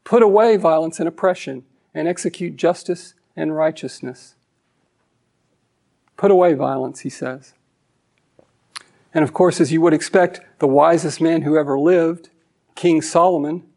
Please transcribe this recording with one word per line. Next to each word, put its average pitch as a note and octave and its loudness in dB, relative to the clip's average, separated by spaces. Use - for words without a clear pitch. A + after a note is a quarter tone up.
put A#3 4
away G#3+ 4
violence E3 0
and E3 -4
oppression E3 -4
and D#3+ -4
execute E3+ -8
justice F3 -4
and D#3 -6
righteousness." D#3 -8
Put G3 2
away F3+ 4
violence, C3 -6
he C3+ -10
says. C3 -14
And D#3 2
of B2+ -4
course, F3+ 2
as D3+ 0
you D#3+ 0
would E3 2
expect, F3 0
the D3+ 0
wisest D3+ 2
man E3 0
who D3 0
ever C#3 -2
lived, E3 0
King E3 0
Solomon, E3 0